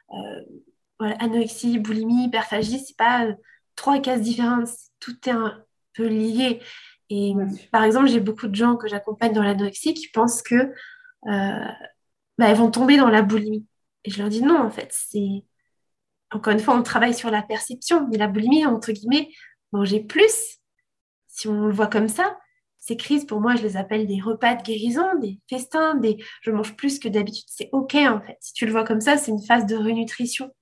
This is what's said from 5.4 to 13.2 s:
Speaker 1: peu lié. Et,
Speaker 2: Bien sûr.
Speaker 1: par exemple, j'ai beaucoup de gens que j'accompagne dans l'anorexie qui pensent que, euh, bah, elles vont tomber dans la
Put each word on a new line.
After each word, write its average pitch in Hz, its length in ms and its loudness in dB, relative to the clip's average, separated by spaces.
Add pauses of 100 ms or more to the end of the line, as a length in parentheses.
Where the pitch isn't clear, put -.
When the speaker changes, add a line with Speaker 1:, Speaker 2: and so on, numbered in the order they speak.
Speaker 1:
peu 226 140 -2
lié. 226 540 0 (480)
Et, 202 260 -2
Speaker 2:
Bien 190 140 0
sûr. - 220 -12
Speaker 1:
par 220 120 4
exemple, 247 260 6
j'ai 233 100 4
beaucoup 220 280 -4
de 196 80 -4
gens 240 200 2
que 220 120 -8
j'accompagne 214 460 -2
dans 214 100 2
l'anorexie 202 500 -2
qui - 160 -10
pensent 240 320 0
que, - 140 -2 (720)
euh, 196 380 -4 (720)
bah, 233 120 6
elles 208 80 6
vont 226 140 6
tomber 262 260 6
dans 254 120 6
la 214 120 6